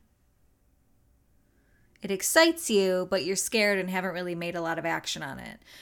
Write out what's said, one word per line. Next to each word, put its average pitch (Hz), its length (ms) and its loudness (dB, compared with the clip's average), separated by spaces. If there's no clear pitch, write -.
It 196 80 -6
excites 330 580 4
you, 185 400 2
but 190 160 0
you're 185 120 -2
scared 208 420 2
and 180 100 -2
haven't 185 260 -2
really 180 200 -4
made 170 220 -6
a 170 40 -4
lot 165 180 -2
of 160 60 -8
action 160 380 -4
on 135 160 -10
it. - 220 -16